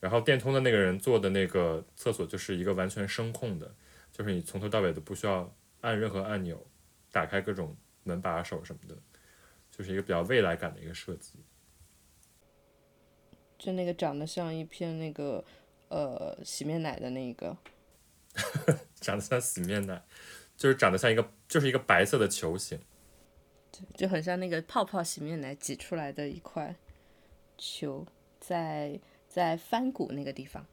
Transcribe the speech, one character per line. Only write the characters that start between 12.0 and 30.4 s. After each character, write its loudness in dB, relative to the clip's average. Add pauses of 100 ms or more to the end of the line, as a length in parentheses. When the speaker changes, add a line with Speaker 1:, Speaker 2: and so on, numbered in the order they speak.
Speaker 2:
就 -6
那 0
个 0
长 -2
得 -4
像 -4
一 -4
片 -6
那 -6
个， -4 (440)
呃， -4
洗 -8
面 -2
奶 -4
的 -6
那 -6
个。 -8 (800)
Speaker 1:
<laughs> 0
长 -2
得 -2
像 0
洗 -2
面 0
奶， -8 (540)
就 2
是 10
长 6
得 4
像 6
一 6
个， 2 (160)
就 4
是 4
一 2
个 4
白 8
色 4
的 6
球 0
形。 -6 (920)
Speaker 2:
对， -20 (140)
就 0
很 2
像 0
那 -2
个 0
泡 0
泡 0
洗 -4
面 -4
奶 -6
挤 -6
出 -8
来 -4
的 -4
一 -6
块 -8 (840)
球， -8 (320)
在， -4 (300)
在 2
翻 0
谷 -4
那 -6
个 -6
地 -10